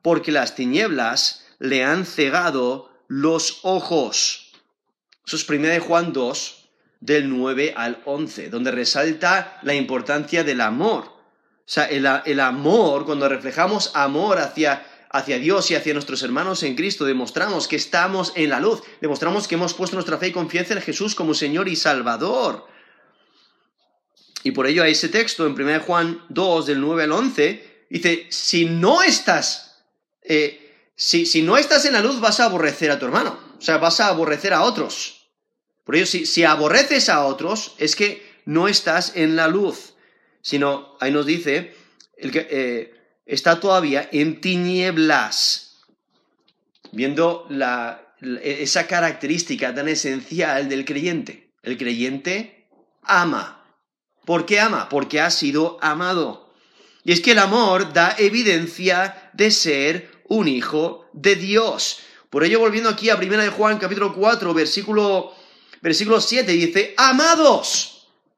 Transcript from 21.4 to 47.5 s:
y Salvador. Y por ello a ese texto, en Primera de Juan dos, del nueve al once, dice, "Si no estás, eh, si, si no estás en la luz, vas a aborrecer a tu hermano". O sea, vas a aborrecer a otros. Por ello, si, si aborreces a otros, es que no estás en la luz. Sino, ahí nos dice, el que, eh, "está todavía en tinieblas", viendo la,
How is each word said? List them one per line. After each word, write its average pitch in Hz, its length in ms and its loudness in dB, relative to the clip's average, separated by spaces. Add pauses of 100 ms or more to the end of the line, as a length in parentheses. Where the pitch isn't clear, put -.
y 160 80 -4
Salvador. 139 920 -2 (1800)
Y 131 80 -2
por 131 140 -2
ello 160 160 2
a 160 60 4
ese 156 200 2
texto, 196 380 0
en 143 80 0
Primera 139 240 0
de 156 80 -4
Juan 170 440 0
dos, 165 360 0
del 139 160 0
nueve 156 220 0
al 151 80 0
once, 202 800 -2
dice, 170 400 -2
"Si - 340 0
no 180 380 4
estás, - 800 0 (400)
eh, - 720 -2
si, 170 320 0
si 160 160 2
no 190 140 4
estás 294 280 4
en 277 80 2
la 208 80 2
luz, 247 180 0
vas 214 200 2
a 240 60 6
aborrecer 175 440 0
a 139 80 2
tu 131 80 -6
hermano". 170 340 -2 (200)
O - 20 -18
sea, 160 160 0
vas 165 220 2
a 214 80 4
aborrecer 165 460 0
a 165 100 4
otros. - 560 -4 (640)
Por 131 120 -4
ello, 175 120 2
si, 170 180 -4
si 170 180 2
aborreces 170 640 4
a 151 160 2
otros, 156 520 -4
es 151 180 -2
que 208 300 -4 (200)
no 160 220 0
estás 180 480 0
en 160 200 2
la 160 120 2
luz. 185 460 -2 (480)
Sino, 143 580 -4
ahí 135 120 -2
nos 147 160 0
dice, 170 480 -2 (420)
el 131 140 -10
que, 160 180 -4
eh, 123 440 -4 (340)
"está 165 320 0
todavía 170 520 2
en 151 300 0
tinieblas", 180 1400 0 (1080)
viendo 143 580 0
la, 123 720 -4